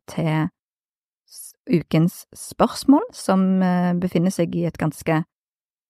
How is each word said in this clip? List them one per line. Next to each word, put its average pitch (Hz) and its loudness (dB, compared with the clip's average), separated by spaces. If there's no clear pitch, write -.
til 156 -2
s-, - -20
ukens - 0
spørsmål, - 2
som, 190 2
eh, 180 2
befinner 175 0
seg 175 -2
i 170 -2
et - -10
ganske 160 -2